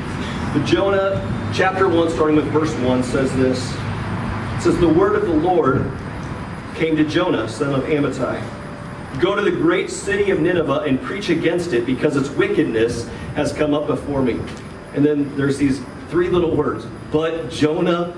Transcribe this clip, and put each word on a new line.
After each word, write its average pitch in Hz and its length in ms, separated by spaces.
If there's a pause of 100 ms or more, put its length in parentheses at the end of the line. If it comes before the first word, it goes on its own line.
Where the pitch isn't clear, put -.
(520)
But 139 120
Jonah 196 580 (320)
chapter 190 340
one, 165 220
starting 156 260
with 143 100
verse 156 300
one, 127 260
says 135 340
this. 127 360 (840)
It - 60
says, - 160
"The 170 100
word 196 260
of - 120
the 165 80
Lord 156 500 (920)
came 160 220
to 151 80
Jonah, 165 440
son 139 260
of 131 100
Amittai. 139 560 (800)
'Go 190 140
to 202 80
the 185 80
great 160 400
city 196 400
of 151 100
Nineveh 156 460
and 131 160
preach 196 280
against 170 420
it, 120 120
because 135 320
its 131 140
wickedness 139 760 (280)
has 143 180
come 151 220
up 147 120
before 135 360
me.'" 117 160 (560)
And 143 100
then 143 320
there's 139 220
these 135 220 (300)
three 175 180
little 175 260
words, 127 320 (240)
"But 160 400
Jonah 175 680